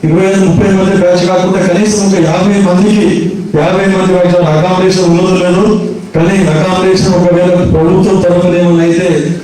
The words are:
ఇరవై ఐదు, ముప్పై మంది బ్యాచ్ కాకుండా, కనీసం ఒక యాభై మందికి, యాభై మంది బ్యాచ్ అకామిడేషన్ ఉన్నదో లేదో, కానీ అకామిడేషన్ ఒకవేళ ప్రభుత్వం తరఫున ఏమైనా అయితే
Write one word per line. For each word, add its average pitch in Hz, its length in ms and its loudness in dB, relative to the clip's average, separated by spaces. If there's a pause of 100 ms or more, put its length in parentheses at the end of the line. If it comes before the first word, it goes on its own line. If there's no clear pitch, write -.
ఇరవై 175 220 0
ఐదు, 196 200 0
ముప్పై 202 280 0
మంది 185 240 0
బ్యాచ్ 180 300 0
కాకుండా, 185 380 0
కనీసం 208 400 0
ఒక 185 200 0
యాభై 190 380 0
మందికి, 185 400 2 (540)
యాభై 185 340 0
మంది 185 200 0
బ్యాచ్ 175 220 0 (160)
అకామిడేషన్ 180 560 0
ఉన్నదో 180 320 2
లేదో, 180 240 0 (500)
కానీ 170 200 0 (180)
అకామిడేషన్ 185 640 0
ఒకవేళ 180 340 2 (220)
ప్రభుత్వం 190 500 2
తరఫున 175 380 0
ఏమైనా 170 260 2
అయితే 170 220 0 (360)